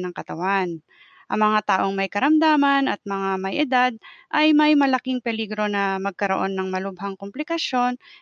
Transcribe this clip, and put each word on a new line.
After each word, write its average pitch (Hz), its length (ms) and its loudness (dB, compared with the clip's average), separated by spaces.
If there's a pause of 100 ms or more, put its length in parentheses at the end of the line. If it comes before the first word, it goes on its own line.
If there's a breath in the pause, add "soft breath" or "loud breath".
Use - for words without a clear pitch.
ng 180 80 -6
katawan. 170 720 -4 (480 soft breath)
Ang 214 80 0
mga 214 260 2
taong 196 300 0
may 196 160 -2
karamdaman 285 800 2
at 202 160 -6
mga 196 220 -2 (100)
may 190 240 -4
edad 247 320 2 (320 loud breath)
ay 311 240 2
may 302 240 6
malaking 262 480 2
peligro 214 480 -4
na 196 320 -2
magkaroon 196 480 -2
ng 190 160 -4
malubhang 190 480 -6
komplikasyon 247 800 -4 (260 loud breath)